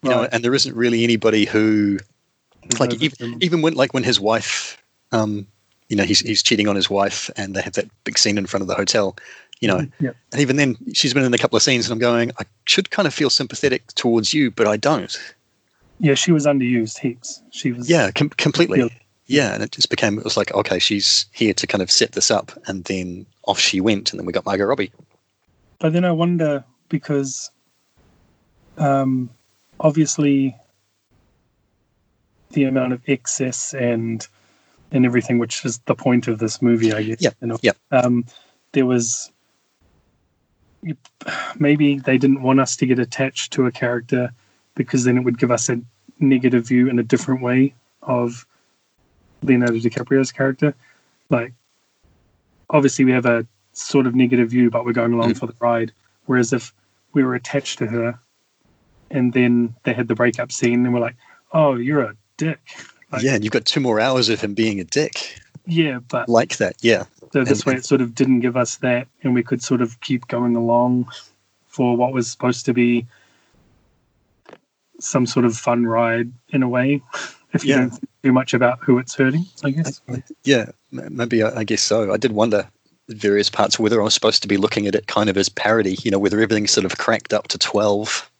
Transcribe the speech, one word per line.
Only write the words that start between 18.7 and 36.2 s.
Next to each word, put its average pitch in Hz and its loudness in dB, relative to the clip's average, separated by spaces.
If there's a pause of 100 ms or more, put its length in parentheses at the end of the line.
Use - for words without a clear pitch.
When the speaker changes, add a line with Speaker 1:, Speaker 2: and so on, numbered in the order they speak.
Speaker 2:
Yeah. 120 2 (380)
Speaker 1:
Yeah, 123 2
and 107 -4
it - -8
just - -2
became, 107 0
it - -8
was 110 -2
like, - -2
"Okay, 101 0
she's - 0
here 107 2
to - -2
kind 101 -2
of 90 -4
set - 2
this - 0
up," 107 0 (160)
and 95 -8
then 92 -6 (220)
off 98 0
she - 0
went, 98 0
and 92 -12
then 87 -8
we 87 -6
got 92 -4
Margot 98 0
Robbie. 113 -2 (880)
Speaker 2:
But 160 0
then 175 2
I 180 2
wonder, 160 0 (260)
because, 139 -4 (1300)
um, 135 0 (500)
obviously 143 2 (2000)
the 139 2
amount 127 0
of 123 -8
excess - -4
and, 117 -2 (640)
and 127 4
everything, 120 2
which 113 -4
is 117 -6
the 123 2
point 123 0